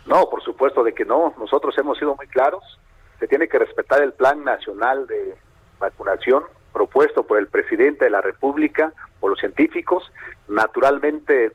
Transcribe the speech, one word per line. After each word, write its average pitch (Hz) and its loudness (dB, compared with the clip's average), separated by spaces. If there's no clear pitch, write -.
No, 165 4
por - -6
supuesto 127 0
de 110 0
que 113 -2
no. 151 0
Nosotros 135 -2
hemos 139 -2
sido 147 -2
muy 139 -18
claros. 143 0
Se 117 -6
tiene - 0
que 131 2
respetar 113 0
el 135 0
Plan 143 0
Nacional 120 -4
de 101 -8
Vacunación 95 -2
propuesto 131 2
por 107 0
el 98 -2
presidente 127 0
de 120 4
la 98 0
República, 147 -2
por - -2
los - -4
científicos, 165 -2
naturalmente 135 0